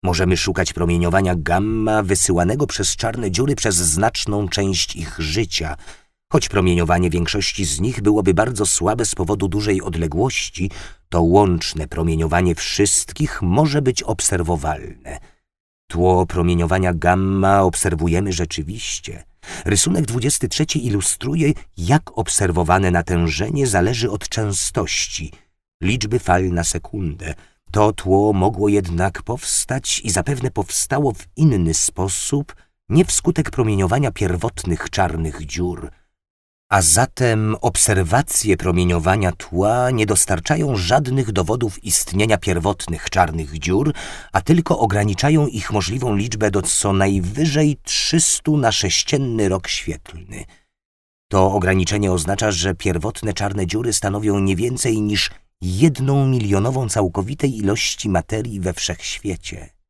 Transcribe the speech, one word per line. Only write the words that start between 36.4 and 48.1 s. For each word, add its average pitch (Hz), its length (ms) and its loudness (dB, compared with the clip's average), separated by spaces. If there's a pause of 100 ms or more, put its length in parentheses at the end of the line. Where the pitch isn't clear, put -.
A 98 140 4
zatem 110 800 2
obserwacje 101 960 2
promieniowania 90 760 2
tła 110 580 0
nie 113 160 2
dostarczają 110 720 0
żadnych 123 560 0
dowodów 101 520 -2
istnienia 104 520 2
pierwotnych 87 760 -2
czarnych 80 480 0
dziur, 104 340 0 (400)
a 98 80 2
tylko 165 380 2
ograniczają 107 680 2
ich 110 260 -4
możliwą 104 440 -2
liczbę 107 340 0
do 98 120 0
co - 300 0
najwyżej 107 880 2
trzystu - 760 0